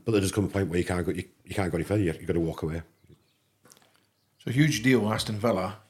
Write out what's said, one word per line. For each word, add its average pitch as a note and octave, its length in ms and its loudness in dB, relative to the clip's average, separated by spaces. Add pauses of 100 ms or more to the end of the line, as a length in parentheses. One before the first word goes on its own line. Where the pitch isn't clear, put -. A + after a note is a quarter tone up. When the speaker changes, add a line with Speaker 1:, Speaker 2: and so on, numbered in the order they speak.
Speaker 1:
but A2+ 80 0
there G2+ 80 4
does F#2+ 100 0
come G2+ 140 0
a - 40 -2
point G2 200 0
where F2 100 0
you F2+ 60 0
can't F2+ 200 -2
go, F2+ 60 -2
you, F2 140 -6 (200)
you F#2 100 -10
can't F#2 160 -2
go E2+ 60 -2
any E2 80 -2
further. G#2 180 0
You, E2 100 0
you've E2+ 140 -12
gotta E2+ 120 0
walk E2 240 -4
away. D#2+ 180 -4 (1600)
Speaker 2:
So - 60 -6
huge D3+ 300 2
deal, A#2 300 4
Aston G#2+ 280 -4
Villa, G2 380 0 (120)